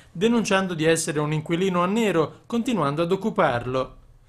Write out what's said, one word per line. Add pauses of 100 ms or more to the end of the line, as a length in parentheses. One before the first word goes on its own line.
(120)
denunciando
di
essere
un
inquilino
a
nero,
continuando
ad
occuparlo. (340)